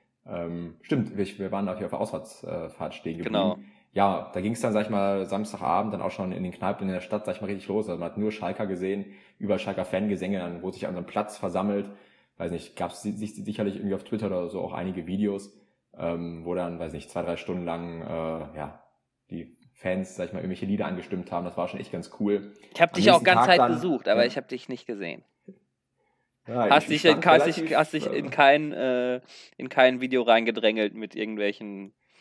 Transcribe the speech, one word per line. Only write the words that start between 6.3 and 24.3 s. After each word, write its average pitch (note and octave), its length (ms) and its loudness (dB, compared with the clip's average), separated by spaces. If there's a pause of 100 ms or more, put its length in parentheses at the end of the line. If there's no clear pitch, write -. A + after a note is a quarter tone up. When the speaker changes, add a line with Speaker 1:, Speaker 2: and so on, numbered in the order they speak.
Speaker 1:
in F#2 100 -6
den F2+ 100 -4
Kneipen G2 360 -4
in F#2 40 -2
der F2+ 80 -4
Stadt, G#2 260 -4
sag F#2 100 -4
ich - 60 -14
mal, G2+ 60 -4
richtig G2 200 -8
los. G2+ 200 -2
Also F2 100 -4
man E2+ 120 -6
hat - 80 -8
nur G#2+ 140 0
Schalker F#2+ 340 -4
gesehen, F#2+ 400 -4 (320)
über G2 200 0
Schalker F#2+ 260 -4
Fangesänge, F#2+ 540 -2
dann F2 240 -8
wurde F#2 120 -6
sich - 120 -8
an F2+ 80 -6
so F2+ 40 -6
einem F2 80 -8
Platz - 320 -4
versammelt. G2+ 520 -2 (480)
Weiß E2+ 120 -6
nicht, - 260 -10
gab's - 260 -6
si-, G#2 100 -4
si-, G#2 300 -10
sicherlich G2+ 340 -4
irgendwie G2 180 -4
auf F#2+ 100 -6
Twitter G#2+ 220 -4
oder F2+ 220 -2
so F#2 120 -6
auch F2 140 -6
einige F2+ 320 -6
Videos, G2 520 -2 (380)
ähm, E2+ 480 -6
wo F2 100 -4
dann, F2 240 -4
weiß E2 140 -8
nicht, - 180 -12
zwei, G2+ 120 -4
drei E2+ 140 -4
Stunden F2+ 280 -6
lang, E2+ 380 -6
äh, D#2+ 540 -6
ja, - 260 -10 (480)
die - 260 -12 (180)
Fans, F#2 420 -4
sag F2 120 -4
ich - 40 -14
mal, F#3 80 -6
irgendwelche F#2+ 260 -4
Lieder - 200 0
angestimmt - 460 -6
haben. F2 120 -2
Das F2 120 -8
war F2 120 -2
schon F#2+ 120 -10
echt - 120 -12
ganz E2+ 180 -8 (100)
cool. G#2 320 0 (220)
Speaker 2:
Ich - 60 -4
hab E3+ 100 8
Speaker 1:
Am - 60 -8
Speaker 2:
dich G3 140 8
auch F3+ 40 12
Speaker 1:
nächsten E3 100 6
Speaker 2:
ganz F3+ 160 8
Speaker 1:
Tag B2+ 60 8
Speaker 2:
Zeit F3 120 10
Speaker 1:
dann, - 160 6
Speaker 2:
besucht, E3 340 0
aber A2+ 140 6
Speaker 1:
ja. A#2+ 40 6
Speaker 2:
ich B2 100 -4